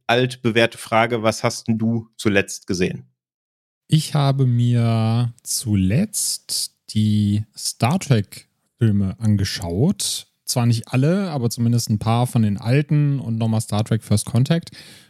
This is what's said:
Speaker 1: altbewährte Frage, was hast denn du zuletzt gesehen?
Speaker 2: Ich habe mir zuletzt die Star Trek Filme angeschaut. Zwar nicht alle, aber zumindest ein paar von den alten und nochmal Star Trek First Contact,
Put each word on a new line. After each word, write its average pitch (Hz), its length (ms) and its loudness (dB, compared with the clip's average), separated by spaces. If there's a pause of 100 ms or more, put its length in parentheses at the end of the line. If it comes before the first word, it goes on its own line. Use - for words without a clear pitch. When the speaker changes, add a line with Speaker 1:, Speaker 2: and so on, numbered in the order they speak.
Speaker 1:
altbewährte 117 720 2
Frage, 117 440 0
was 110 200 0
hast - 260 -4
denn 113 100 0
du 113 380 -2
zuletzt - 500 -2
gesehen? 90 400 -2 (840)
Speaker 2:
Ich 156 240 0
habe 139 300 2
mir 120 880 2 (100)
zuletzt - 1300 -2 (140)
die 104 560 2 (100)
Star - 420 -2
Trek - 480 -2 (300)
Filme 101 420 0
angeschaut. 104 1080 -2 (180)
Zwar 120 220 0
nicht 117 220 0
alle, 175 420 0
aber 127 180 -2
zumindest 117 400 0
ein 107 100 0
paar 117 280 2
von 117 160 0
den 104 160 0
alten 147 600 0
und 113 200 -6
nochmal 110 240 0
Star - 220 -2
Trek 113 180 -2
First - 240 0
Contact, 151 460 0 (380)